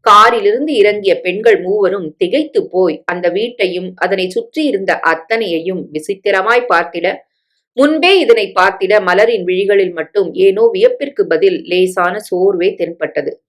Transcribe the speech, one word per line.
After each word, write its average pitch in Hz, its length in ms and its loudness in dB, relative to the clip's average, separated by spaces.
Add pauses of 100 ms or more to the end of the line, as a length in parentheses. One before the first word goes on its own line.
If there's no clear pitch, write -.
காரிலிருந்து 226 720 4
இறங்கிய 202 480 2
பெண்கள் 196 400 2
மூவரும் 185 560 -2
திகைத்து 220 520 -2
போய் 175 360 -2
அந்த 175 240 -4
வீட்டையும் 185 680 -4
அதனை 185 320 -2
சுற்றி 233 360 -6
இருந்த 190 360 -2
அத்தனையையும் 185 840 -2 (100)
விசித்திரமாய் 196 840 -2
பார்த்திட, 170 420 -2 (560)
முன்பே 311 460 2
இதனை 226 420 0
பார்த்திட 196 420 2
மலரின் 190 420 2
விழிகளில் 185 480 0
மட்டும் 170 400 -4
ஏனோ 196 400 2
வியப்பிற்கு 247 560 0
பதில் 170 340 0
லேசான 185 560 0
சோர்வே 185 560 0
தென்பட்டது. 156 760 -6